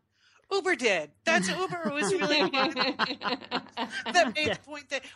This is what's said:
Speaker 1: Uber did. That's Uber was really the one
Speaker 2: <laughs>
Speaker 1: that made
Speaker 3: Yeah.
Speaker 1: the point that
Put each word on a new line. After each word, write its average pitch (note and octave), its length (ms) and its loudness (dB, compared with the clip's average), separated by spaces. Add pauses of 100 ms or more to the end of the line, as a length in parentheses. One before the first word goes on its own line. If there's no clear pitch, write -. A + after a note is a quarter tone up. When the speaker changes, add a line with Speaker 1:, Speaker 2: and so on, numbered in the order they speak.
(520)
Speaker 1:
Uber F4+ 240 0
did. F#3+ 340 2 (140)
That's E4 240 4
Uber F4 420 -2
was D4 220 0
really D4+ 300 2
the - 60 2
one C4+ 260 0
Speaker 2:
<laughs> A#3+ 1400 -4
Speaker 1:
that D#4 220 4
made D4+ 140 0
Speaker 3:
Yeah. G3+ 60 0
Speaker 1:
the - 60 -6
point C#4+ 300 -16
that C4+ 120 -4 (140)